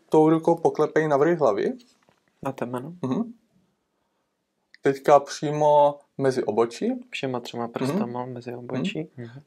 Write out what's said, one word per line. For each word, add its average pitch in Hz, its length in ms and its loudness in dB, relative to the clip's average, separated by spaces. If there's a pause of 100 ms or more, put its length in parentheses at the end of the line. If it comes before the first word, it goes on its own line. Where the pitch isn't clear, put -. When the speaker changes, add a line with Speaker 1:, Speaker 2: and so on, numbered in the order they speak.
Speaker 1:
tou 160 220 6
rukou 165 240 2
poklepej 156 540 0
na 147 80 2
vrch 160 220 2
hlavy. 117 340 0 (720)
Speaker 2:
Na 139 100 -6
temeno? 127 400 -8 (100)
Speaker 1:
Mhm. 196 300 -4 (1500)
Teďka 139 380 4
přímo 147 800 2 (200)
mezi 127 260 0
obočí. 117 640 -2
Speaker 2:
Všema 127 300 -6
třema 120 240 -10
Speaker 1:
Mhm. 117 80 -10
Speaker 2:
prstama 127 540 -4
mezi 120 240 -12
Speaker 1:
Mhm. 123 80 -10
Speaker 2:
obočí. 131 580 -8
Mhm. 120 300 -14